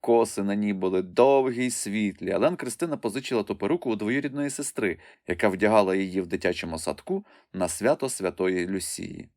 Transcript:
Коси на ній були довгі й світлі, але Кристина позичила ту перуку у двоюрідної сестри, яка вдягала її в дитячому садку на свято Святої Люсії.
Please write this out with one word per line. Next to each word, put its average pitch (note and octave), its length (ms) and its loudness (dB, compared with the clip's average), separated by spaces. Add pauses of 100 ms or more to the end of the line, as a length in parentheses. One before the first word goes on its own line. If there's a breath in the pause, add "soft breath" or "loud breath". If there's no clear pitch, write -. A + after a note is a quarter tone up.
Коси A2+ 420 4
на G2+ 120 0
ній G#2 180 0
були F#2 300 0
довгі B2+ 640 4
й B2 40 0
світлі, G2+ 600 -2
але A#2+ 240 2
Кристина C#3+ 400 -6
позичила A#2 460 -4
ту G2 140 -4
перуку B2+ 340 -2
у A2 60 0
двоюрідної C#3 540 -4
сестри, A2+ 480 -4 (280 loud breath)
яка F2 220 0
вдягала G2 460 4
її F#2+ 260 -2
в F2+ 60 -2
дитячому E2+ 520 -4
садку F#3+ 460 -6 (280 soft breath)
на G2 160 -2
свято C3+ 400 0
Святої F#2 600 0
Люсії. F#2 680 -6